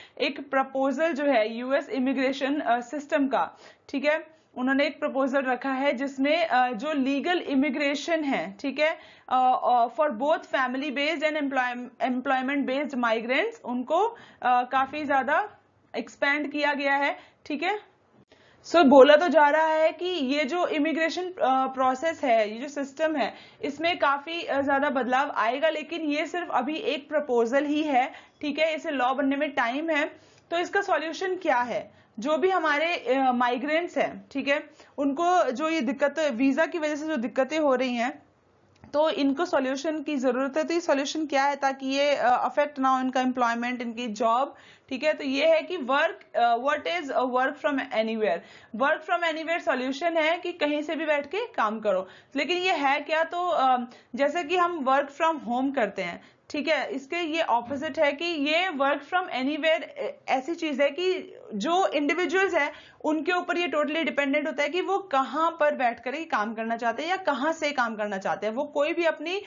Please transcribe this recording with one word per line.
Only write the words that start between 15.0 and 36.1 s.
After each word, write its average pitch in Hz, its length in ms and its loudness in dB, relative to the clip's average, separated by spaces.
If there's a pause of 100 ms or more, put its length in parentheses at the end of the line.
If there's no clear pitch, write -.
ज्यादा 285 440 2 (480)
एक्सपैंड 285 560 -2
किया 294 220 0
गया 277 200 0
है, 285 240 0 (280)
ठीक 302 160 -4
है। 403 280 -2 (760)
So, 339 180 6
बोला 277 320 12
तो 302 120 4
जा 294 200 8
रहा 311 180 4
है 311 260 2
कि 339 140 -6
ये 302 380 0
जो 339 220 0
इमिग्रेशन, 320 560 0
अ, 262 440 0
प्रोसेस 262 580 -2
है, 226 280 2
ये 226 60 -10
जो 277 100 -8
सिस्टम 294 480 -2
है, 226 180 -2 (280)
इसमें 302 360 -2
काफी, 302 440 0
अ, 269 180 0
ज्यादा 277 300 2
बदलाव 254 460 0
आएगा, 269 320 0
लेकिन 311 320 -4
ये 302 260 -2
सिर्फ 339 240 -4
अभी 240 260 -2
एक 269 320 -4
प्रपोजल 277 560 0
ही 294 180 0
है, 285 300 0 (280)
ठीक 294 180 -4
है, 311 160 2
इसे 320 160 -6
लॉ 262 240 0
बनने 277 220 0
में 294 140 -2
टाइम 269 400 -2
है। 302 260 -2 (340)
तो 339 80 0
इसका 359 220 0
सॉल्यूशन 359 560 -2
क्या 302 220 0
है? 233 320 -4 (280)
जो 285 180 0
भी 370 140 2
हमारे, 320 460 0
अ, 262 360 2
माइग्रेंट्स 269 640 0
हैं, 196 320 -4
ठीक 269 180 -4
है, - 200 -2 (300)
उनको 294 520 2
जो 294 180 -2
ये 320 120 0
दिक्कत, 285 380 0